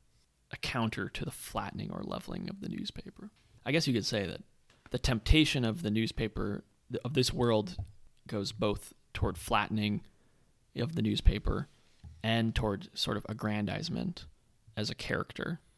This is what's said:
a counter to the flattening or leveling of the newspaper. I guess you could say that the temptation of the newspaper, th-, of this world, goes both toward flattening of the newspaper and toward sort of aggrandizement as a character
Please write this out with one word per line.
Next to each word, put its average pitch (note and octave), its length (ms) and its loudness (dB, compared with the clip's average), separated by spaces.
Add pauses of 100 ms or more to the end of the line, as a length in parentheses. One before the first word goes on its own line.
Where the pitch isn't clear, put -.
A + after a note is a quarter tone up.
(520)
a - 60 -12
counter A2+ 500 -2
to - 160 -6
the - 60 -4
flattening - 600 -6
or - 120 -6
leveling - 480 -6
of - 100 -12
the - 80 -8
newspaper. - 640 -10 (340)
I C3 80 0
guess D#3 140 2
you C3 80 2
could G2+ 120 2
say G2+ 200 0
that - 160 -8 (480)
the B2 80 -2
temptation C3 680 6
of G#2 180 0
the G#2 80 0
newspaper, G#2+ 760 0 (260)
th-, B2 140 -2
of C3+ 100 -4
this C3 180 4
world, G#2+ 440 4 (500)
goes G#2 260 -2
both G#2+ 400 -2 (200)
toward F#2 260 0
flattening G#2+ 640 2 (760)
of A#2+ 180 -2
the A2 80 0
newspaper G#2 680 4 (540)
and A2+ 320 2
toward G2+ 400 0
sort - 220 0
of G#2+ 120 -4
aggrandizement G#2+ 1000 -2 (500)
as G#2 140 -4
a - 40 -6
character - 640 -4 (180)